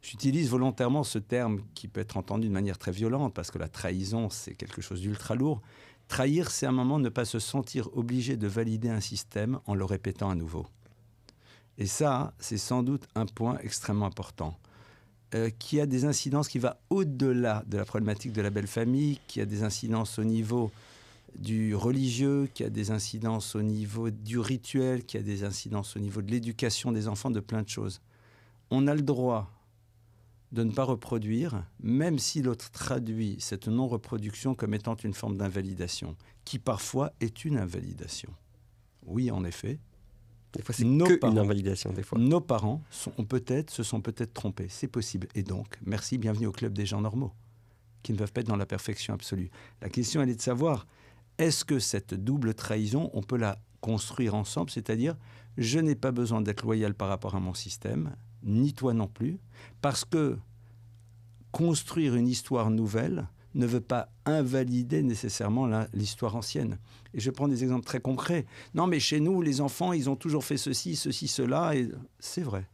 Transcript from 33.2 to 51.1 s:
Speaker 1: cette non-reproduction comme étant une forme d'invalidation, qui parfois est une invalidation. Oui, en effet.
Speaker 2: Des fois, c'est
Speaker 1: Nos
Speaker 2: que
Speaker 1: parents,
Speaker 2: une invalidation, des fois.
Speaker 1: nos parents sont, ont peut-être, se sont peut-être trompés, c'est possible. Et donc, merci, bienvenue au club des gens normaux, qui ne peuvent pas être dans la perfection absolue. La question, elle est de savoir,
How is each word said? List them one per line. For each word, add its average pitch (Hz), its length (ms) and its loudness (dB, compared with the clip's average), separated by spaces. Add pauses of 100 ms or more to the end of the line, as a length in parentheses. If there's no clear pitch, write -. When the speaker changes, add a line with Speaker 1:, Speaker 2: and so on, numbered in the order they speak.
Speaker 1:
cette - 280 -6
non-reproduction 117 840 -2
comme 107 220 -2
étant 110 200 -2
une 107 180 -4
forme 104 220 -4
d'invalidation, 95 800 -4 (300)
qui 123 140 -6
parfois 131 600 -2
est 113 240 -4
une 147 140 0
invalidation. 87 720 -6 (760)
Oui, 113 260 0
en 95 120 -2
effet. 101 360 -4 (760)
Speaker 2:
Des - 80 -6
fois, - 120 -4
c'est 113 120 2
Speaker 1:
Nos 143 200 8
Speaker 2:
que 180 100 10
Speaker 1:
parents, 113 180 4
Speaker 2:
une 110 60 6
invalidation, 98 520 2
des 98 120 -4
fois. - 140 -2
Speaker 1:
nos 139 220 6
parents 120 500 0
sont, - 280 -10
ont 110 80 -2
peut-être, 127 460 0
se 120 120 -4
sont 110 160 -2
peut-être 110 340 -4
trompés, 101 360 -4
c'est - 180 -6
possible. 113 480 -4
Et 101 80 0
donc, 95 420 -6
merci, 107 320 -2
bienvenue 110 300 0
au 98 60 -2
club 110 180 -2
des 101 140 -2
gens 101 160 -2
normaux, 110 320 -2 (720)
qui 117 100 -2
ne 101 40 0
peuvent 101 140 0
pas - 80 -2
être 113 80 -2
dans 110 80 2
la 98 120 0
perfection 101 460 -4
absolue. 95 360 -4 (320)
La - 80 -6
question, 123 320 0
elle 127 80 4
est 120 60 0
de 110 60 -8
savoir, 127 460 0 (500)